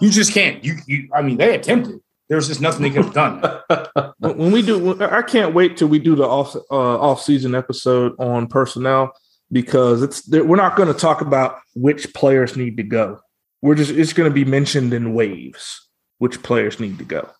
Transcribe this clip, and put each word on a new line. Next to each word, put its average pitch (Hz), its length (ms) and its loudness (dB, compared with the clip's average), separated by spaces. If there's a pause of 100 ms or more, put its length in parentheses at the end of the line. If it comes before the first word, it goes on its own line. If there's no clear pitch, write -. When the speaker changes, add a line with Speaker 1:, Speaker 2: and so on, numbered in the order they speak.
Speaker 1:
You 208 100 4
just 208 220 2
can't. 185 320 -2
You, 156 120 -4 (100)
you, 139 260 -8
I 147 100 0
mean, 127 140 -2
they 170 200 2
attempted. - 420 -2 (300)
There 156 80 -2
was 139 100 -2
just 143 140 -6
nothing 151 220 -2
they 139 80 0
could 139 140 2
have - 100 -10
done. 147 540 -2
Speaker 2:
<laughs> 143 520 -4
When, - 180 -4
when 170 140 2
we 233 100 4
do, 185 400 0
I 208 200 0
can't 214 300 0
wait 175 240 2
till 156 120 2
we 151 100 4
do 156 160 2
the 143 100 4
off, 131 300 -2
uh, - 60 -10 (100)
off-season 131 840 0
episode 123 640 0
on 120 260 -2
personnel, 131 680 0 (380)
because 123 500 2
it's, - 280 -6
we're 160 260 4
not 190 220 2
gonna 170 180 2
talk 160 260 0
about 135 380 0 (160)
which 139 400 -2
players 135 420 2
need 120 200 -6
to 107 80 -6
go. 107 340 -4 (440)
We're 147 120 4
just, 147 160 0
it's 156 220 0
gonna 165 180 2
be 139 140 2
mentioned 135 500 0
in 117 200 -4
waves 98 760 -6 (300)
which 123 260 -2
players 110 340 -2
need 98 200 -8
to 67 60 -14
go. - 240 -8 (120)